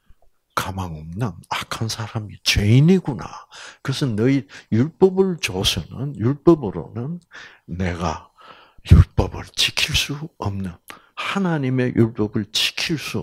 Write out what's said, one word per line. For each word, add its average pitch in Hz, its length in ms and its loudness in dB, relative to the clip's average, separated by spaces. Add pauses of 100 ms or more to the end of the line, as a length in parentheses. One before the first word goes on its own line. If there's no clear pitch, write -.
(560)
가망 95 400 -6
없는 85 360 -8 (180)
악한 - 400 -6
사람이 104 540 -10
죄인이구나. 135 800 4 (600)
그래서 139 240 -4
너희 123 400 2 (240)
율법을 185 720 2
줘서는, 95 760 -4
율법으로는 123 1000 2 (460)
내가 85 640 -4 (600)
율법을 - 520 4 (120)
지킬 - 400 -2
수 - 220 -2 (220)
없는, 98 340 -6 (400)
하나님의 135 840 -2
율법을 110 560 0
지킬 - 460 -4
수 - 260 -6